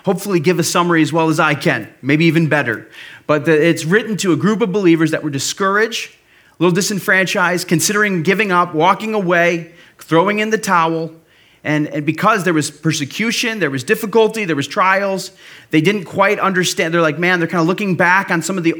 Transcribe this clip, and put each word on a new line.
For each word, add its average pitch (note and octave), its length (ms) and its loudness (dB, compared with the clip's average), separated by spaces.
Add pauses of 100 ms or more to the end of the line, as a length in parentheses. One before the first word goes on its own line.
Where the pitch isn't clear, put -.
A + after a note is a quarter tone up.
hopefully F#3+ 360 -2
give E3 180 0
a E3 60 0
summary F3 380 2
as C#3 100 0
well D#3+ 160 2
as D3+ 100 0
I D#3 160 2
can, C3 340 -2 (140)
maybe C#3+ 220 2
even E3 240 4
better. B2+ 400 -2 (400)
But D3 160 0
the, E3 80 2
it's D#3 320 2
written A3 340 0
to F3+ 140 0
a D3+ 40 2
group F#3+ 240 0
of G#3 120 0
believers E3 400 2
that D3+ 100 -4
were D3+ 80 -4
discouraged, G3+ 800 -2
a - 520 -12
little F3 120 4
disenfranchised, F#3 960 0
considering G3 560 0
giving G3 260 0
up, F3 240 0
walking G3 400 0
away, E3+ 580 0 (260)
throwing F#3+ 420 2
in G#3+ 100 -2
the A3 80 0
towel. E3 540 0 (520)
And, D3+ 220 0
and D3 180 -6
because F#3 380 0
there F3 100 0
was D3+ 200 -2
persecution, G#3 880 -4
there D#3 100 0
was C3 140 -6
difficulty, A3 600 0
there D#3+ 120 -2
was C#3 100 -4
trials, F#3+ 640 0 (400)
they D#3+ 100 4
didn't F#3 260 0
quite - 340 0
understand. F3+ 520 -2
They're E3+ 80 2
like, D#3 200 0
"Man, F3+ 180 0
they're E3 80 0
kinda E3+ 160 0
looking F#3 320 0
back F#3 380 2
on E3+ 100 0
some F#3+ 160 -4
of E3+ 60 -6
the D#3+ 160 2